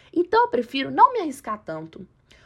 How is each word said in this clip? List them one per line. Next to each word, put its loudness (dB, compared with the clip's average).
Então 2
eu -2
prefiro -4
não 6
me -4
arriscar -8
tanto. -12